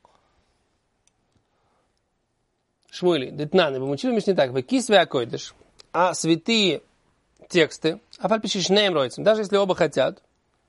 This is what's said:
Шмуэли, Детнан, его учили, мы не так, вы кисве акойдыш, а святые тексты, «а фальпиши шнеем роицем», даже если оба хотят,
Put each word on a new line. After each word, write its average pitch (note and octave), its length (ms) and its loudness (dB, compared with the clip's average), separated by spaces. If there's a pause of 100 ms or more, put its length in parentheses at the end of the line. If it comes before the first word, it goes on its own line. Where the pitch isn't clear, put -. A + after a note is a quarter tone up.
(3000)
Шмуэли, E3 400 -2
Детнан, D3+ 440 0
его C3 140 -6
учили, C#3+ 220 -4
мы A3 140 0
не G3 100 0
так, C3+ 160 2
вы C3 100 -2
кисве A3+ 360 2
акойдыш, C3+ 560 -2 (380)
а E3+ 220 2
святые E3 680 0 (680)
тексты, D#3+ 500 0 (200)
«а F#3 100 -4
фальпиши G#3+ 320 -2
шнеем F#3+ 320 2
роицем», C#3 320 -4
даже A3 160 2
если G3 160 -2
оба G3 180 0
хотят, D3+ 480 -2 (460)